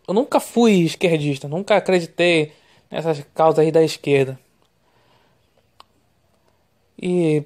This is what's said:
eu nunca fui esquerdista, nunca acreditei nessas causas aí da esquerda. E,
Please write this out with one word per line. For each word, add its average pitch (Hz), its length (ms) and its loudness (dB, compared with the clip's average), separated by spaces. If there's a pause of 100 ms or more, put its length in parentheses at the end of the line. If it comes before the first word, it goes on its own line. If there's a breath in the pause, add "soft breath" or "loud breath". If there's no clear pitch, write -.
eu 180 60 -6
nunca 262 260 0
fui 220 420 2
esquerdista, 151 680 -2
nunca 190 300 -2
acreditei 175 760 0 (380 soft breath)
nessas 156 340 -6 (100)
causas 160 260 2
aí 156 120 2
da 160 120 4
esquerda. 139 560 -2 (2500)
E, 165 460 0